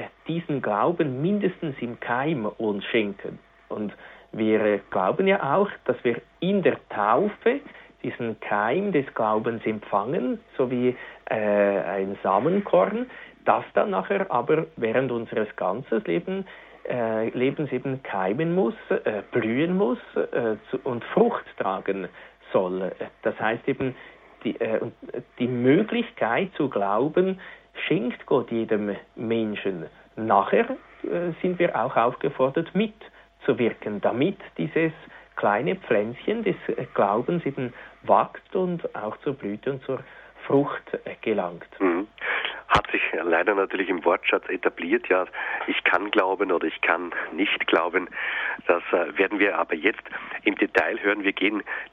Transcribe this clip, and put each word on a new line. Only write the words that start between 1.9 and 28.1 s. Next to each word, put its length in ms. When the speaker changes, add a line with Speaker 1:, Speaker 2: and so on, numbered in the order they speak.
Speaker 1:
Keim 480
uns 380
schenken. 520
Und 240
wir, 280
äh, 200
glauben 380
ja 280
auch, 140
dass 180
wir 160
in 240
der 140
Taufe 680
diesen 400
Keim 500
des 220
Glaubens 520
empfangen, 760
so 120
wie, 280
äh, 60
ein 880
Samenkorn, 880
das 180
dann 180
nachher 380
aber 360
während 340
unseres 460
ganzen 480
Leben, 420
äh, 460
Lebens 420
eben 320
keimen 500
muss, 200
äh, 320
blühen 460
muss, 220
äh, 400
zu, 140
und 220
Frucht 400
tragen 520
soll. 400
Das 180
heißt 300
eben, 260
die, 160
äh, 200
und 140
die 80
Möglichkeit 1080
zu 140
glauben, 720
schenkt 380